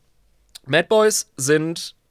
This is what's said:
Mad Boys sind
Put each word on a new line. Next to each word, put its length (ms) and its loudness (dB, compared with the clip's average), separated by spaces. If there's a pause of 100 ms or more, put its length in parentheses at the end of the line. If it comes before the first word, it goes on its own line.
(640)
Mad 220 0
Boys 480 2
sind 600 -2 (160)